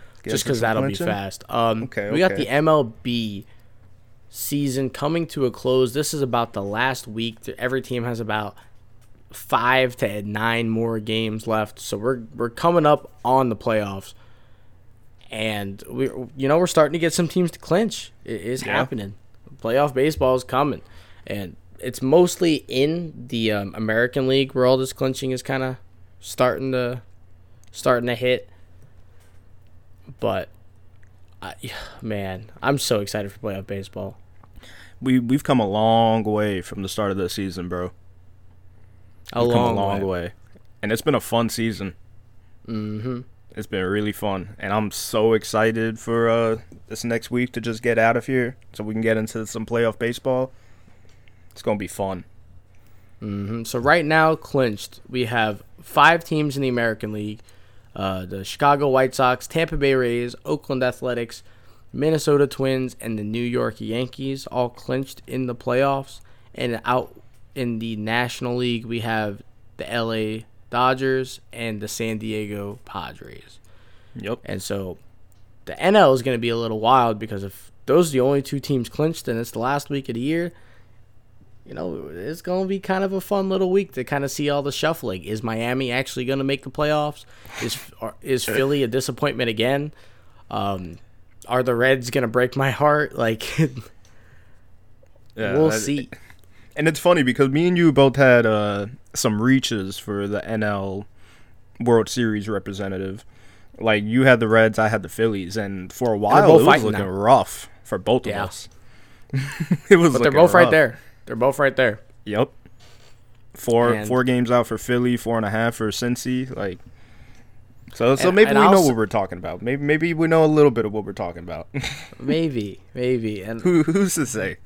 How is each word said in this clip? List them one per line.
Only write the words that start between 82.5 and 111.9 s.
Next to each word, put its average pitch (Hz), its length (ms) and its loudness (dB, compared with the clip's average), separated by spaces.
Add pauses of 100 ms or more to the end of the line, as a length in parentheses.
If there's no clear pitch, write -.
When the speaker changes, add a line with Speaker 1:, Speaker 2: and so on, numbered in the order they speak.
Speaker 2:
be 196 120 -4
kind 190 260 -2
of 190 80 -4
a 190 80 -4
fun 196 280 -2
little 190 220 0
week 196 220 0
to 127 100 -4
kinda 139 240 -2
see 143 220 -2
all 143 120 0
the 139 100 -4
shuffling. 117 520 -2
Is 107 180 -6
Miami 120 500 -2
actually 127 340 -4
gonna 135 180 -2
make 139 200 -2
the 139 60 -14
playoffs? 147 540 -2 (400)
Is, 117 140 -4 (240)
or 113 200 -8
is 131 240 0
Speaker 1:
<laughs> - 0 -
Speaker 2:
Philly 135 380 0
a 120 40 2
disappointment 127 640 -2
again? 135 440 0 (580)
Um, 95 460 -4 (500)
are 127 160 2
the 123 100 0
Reds 127 380 4
gonna 127 160 2
break 123 300 2
my 135 140 2
heart? 147 460 2
Like, 113 400 -2
<laughs> 156 80 4 (1700)
Speaker 1:
Yeah, 110 180 -2
Speaker 2:
we'll 156 160 4
Speaker 1:
that, 113 100 0
Speaker 2:
see. 139 300 -4 (640)
Speaker 1:
and 151 120 0
it's 156 120 2
funny 175 240 6
because 131 260 2
me 156 180 2
and 180 100 2
you 170 140 6
both 135 240 6
had, 123 300 8
uh, 104 420 0 (260)
some 107 280 0
reaches 117 560 2
for 101 300 -6
the 101 200 -4
N 107 160 -4
L 98 420 -4 (760)
World 117 300 4
Series 107 380 -2
representative. 98 800 -6 (540)
Like, 107 260 2
you 120 180 2
had 127 160 8
the 113 80 2
Reds, 110 320 6
I 110 80 4
had 107 160 0
the - 60 -12
Phillies, 104 480 -2
and 98 340 -6
for 120 180 -2
a 107 40 2
Speaker 2:
And 104 100 -2
they're 104 60 0
Speaker 1:
while, 185 180 6
Speaker 2:
both 156 140 10
Speaker 1:
it - 20 6
was - 20 4
Speaker 2:
fighting 139 260 6
Speaker 1:
looking 101 140 -2
Speaker 2:
now. 95 60 -4
Speaker 1:
rough 101 580 2 (140)
for - 140 -4
both 120 280 0
of 107 60 -4
Speaker 2:
Yeah. 101 140 -4
Speaker 1:
us. - 240 -12 (640)
<laughs> 135 60 -2 (500)
It 196 80 10
was 170 160 6
Speaker 2:
But 120 100 2
they're 147 80 6
Speaker 1:
looking 143 80 6
Speaker 2:
both 175 140 8
right 175 100 10
Speaker 1:
rough. - 80 6
Speaker 2:
there. 147 280 4 (260)
They're 117 100 -10
both 131 240 2
right 139 160 2
there. 117 240 2 (260)